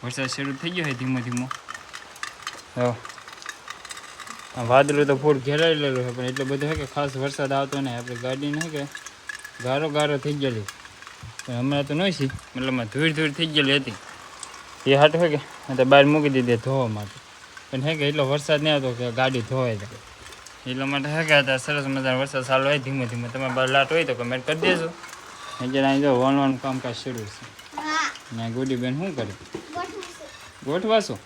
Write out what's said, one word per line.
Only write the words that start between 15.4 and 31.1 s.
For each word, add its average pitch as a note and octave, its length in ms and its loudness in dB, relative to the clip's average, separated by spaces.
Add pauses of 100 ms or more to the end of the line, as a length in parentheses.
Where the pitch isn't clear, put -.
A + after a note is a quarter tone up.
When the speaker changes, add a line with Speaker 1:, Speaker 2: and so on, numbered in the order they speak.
Speaker 1:
આ C3+ 60 -2
તો B2+ 100 6
બહાર C#3 200 10
મૂકી D3 240 6
દીધી B2 280 4
ધોવા C3 300 0
માટે. G#2 300 -6 (520)
પણ C3 120 -4
છે D#3 140 0
કે D3+ 120 0
એટલો D3 180 2
વરસાદ C#3+ 360 2
નહીં D3+ 140 4
આવતો C3+ 160 2
કે B2 200 -4
ગાડી C3 300 2
ધોવાઈ B2 360 0
જાય. - 280 -12 (600)
એટલા C3 180 -4
માટે C#3 240 -2
છે D#3 140 0
કે D#3 100 6
આ C#3+ 140 8
તો C3+ 100 2
સરસ C#3+ 300 -2
મજાનો C3 320 0
વરસાદ C3+ 240 -2
ચાલુ C3+ 220 4
હોય C#3+ 140 4
ધીમો C3 260 -2
ધીમો. A#2+ 220 -6
તમારે B2+ 260 -4
બહાર C3 160 2
લાટ C3+ 220 4
હોય E3 140 4
તો C3+ 100 -2
કમેન્ટ A#2+ 300 -4
કરી D#3 100 0
દેજો. E3 320 0 (720)
અત્યારે C3+ 260 2
અહીં C3+ 140 4
જો C#3+ 80 4 (120)
વણવાનું C3+ 400 4
કામકાજ C3 340 -4
શરૂ A#2+ 300 -8
છે. - 180 -14 (320)
Speaker 2:
હા. G#3 320 -2 (240)
Speaker 1:
ને A2+ 200 -6
ગુડીબેન B2+ 460 -2
શું F#3 180 -4
કરે? A#2+ 100 -4
Speaker 2:
ગોઠવું F4 800 -10
છું. - 240 -16 (380)
Speaker 1:
ગોઠવા G3+ 360 2
છો? - 140 -6 (100)